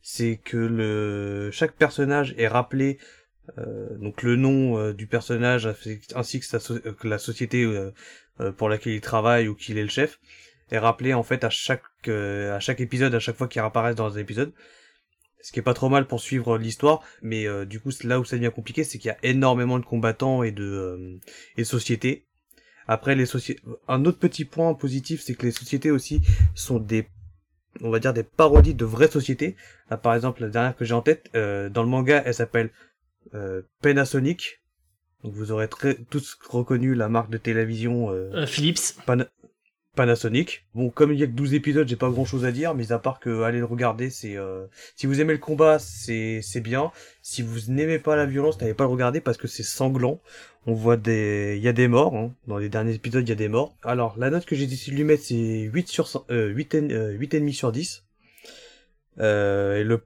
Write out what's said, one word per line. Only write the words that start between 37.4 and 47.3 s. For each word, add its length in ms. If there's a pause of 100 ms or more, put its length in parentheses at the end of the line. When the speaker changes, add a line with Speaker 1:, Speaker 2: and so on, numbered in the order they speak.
Speaker 1:
euh, 240
Speaker 2:
Euh, 140
Philips. 480 (100)
Speaker 1:
Pana-, 220 (680)
Panasonic. 800
Bon, 160
comme 220
il 60
y 40
a 40
que 60
douze 220
épisodes, 340
j'ai 80
pas 140
grand 160
chose 180
à 80
dire, 220
mais 180
à 60
part 200
que 240
allez 180
le 40
regarder, 460
c'est, 260
euh, 300 (280)
si 120
vous 160
aimez 100
le 60
combat, 400
c'est, 640
c'est 180
bien. 320 (300)
Si 200